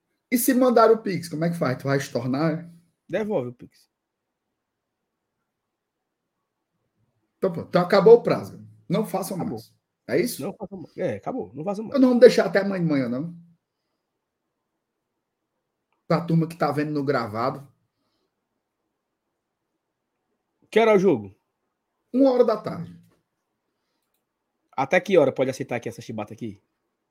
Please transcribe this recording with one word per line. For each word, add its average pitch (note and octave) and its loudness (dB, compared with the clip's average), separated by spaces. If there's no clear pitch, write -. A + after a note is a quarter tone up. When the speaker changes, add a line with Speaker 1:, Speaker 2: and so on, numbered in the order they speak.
Speaker 1:
E B3 2
se C4 2
mandar A#3+ 4
o A3 6
Pix, F3+ -6
como D#3 -4
é F3 0
que E3+ -6
faz? C3 -2
Tu - -18
vai C#3 0
estornar? C#3 -4
Speaker 2:
Devolve F#3 -4
o A#2+ -12
Pix. - -20
Speaker 1:
Então F#3+ -2
pronto. C3+ -10
Então F3 2
acabou G3+ 8
o - -2
prazo. - -6
Não G#3 -2
façam F#3 -8
Speaker 2:
Acabou. D#3 -6
Speaker 1:
mais. - -20
É C3+ 0
isso? - -6
Speaker 2:
Não F#3+ -8
façam F#3+ -16
mais. - -20
É, C3 -6
acabou. A2 -10
Não D3 -12
façam G3+ -8
mais. G3+ -14
Speaker 1:
Eu C4+ 2
não B3+ 6
vou A#3+ 2
deixar A#3 8
até G3 0
amanhã F#3+ -4
de E3 0
manhã, C3 -2
não. D3 -8
Pra D#3+ -2
turma E3 -2
que - -16
tá D3+ -2
vendo D3+ -4
no C#3+ -4
gravado. B2 -4
Speaker 2:
Que - 0
hora A3 4
é - 6
o - 6
jogo? C3 0
Speaker 1:
Uma C4 4
hora B3 4
da G#3+ 0
tarde. - -10
Speaker 2:
Até C#3 0
que F#3 0
hora C3+ 6
pode C3 -2
aceitar B2+ -8
aqui A#2+ -8
essa A2+ -14
chibata G#2+ -12
aqui? G#2+ -12